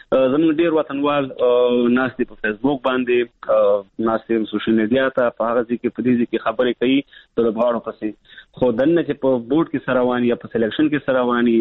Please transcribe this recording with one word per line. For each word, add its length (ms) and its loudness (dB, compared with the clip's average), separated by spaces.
اه، 140 4
زموږ 320 2
ډېر 140 2
وطنوال، 580 -2
اه، 560 2
ناست 300 0
دي 60 -2
په 120 -8
فیسبوک 480 -2
باندې، 340 0
اه، 360 2
ناست 280 -2
دي 180 0
سوشل 260 -4
میډیا 440 2
ته، 140 2
په 160 -6
هغه 180 0
ځای 140 -4
کې، 180 -4
په 80 -8
دې 140 2
ځای 140 0
کې 140 -4
خبرې 340 0
کوي 200 2
د 100 0
لوبغاړو 400 0
پسې. 220 -8
خو 140 2
دننه 320 2
چې 100 -4
په 60 2
بورډ 200 0
کې 160 -6
څه 140 -6
روان 260 0
یا 100 2
په 180 -18
سلیکشن 360 0
کې 160 -2
څه 80 -2
روان 320 0